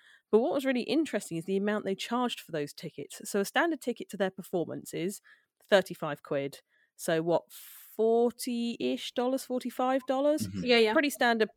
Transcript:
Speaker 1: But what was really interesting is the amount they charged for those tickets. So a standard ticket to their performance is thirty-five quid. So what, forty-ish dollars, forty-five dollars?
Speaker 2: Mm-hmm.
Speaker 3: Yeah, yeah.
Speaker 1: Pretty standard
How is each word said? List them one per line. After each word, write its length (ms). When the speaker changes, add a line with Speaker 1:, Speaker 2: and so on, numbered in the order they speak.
Speaker 1:
But 80
what 160
was 120
really 180
interesting 540
is 80
the 120
amount 260
they 120
charged 440
for 120
those 220
tickets. 520
So 140
a 60
standard 360
ticket 280
to 80
their 120
performance 640
is 260
thirty-five 540
quid. 380
So 280
what, 220
forty-ish 1160
dollars, 300
forty-five 600
dollars? 420
Speaker 2:
Mm-hmm. 160
Speaker 3:
Yeah, 140
yeah. 160
Speaker 1:
Pretty 160
standard 480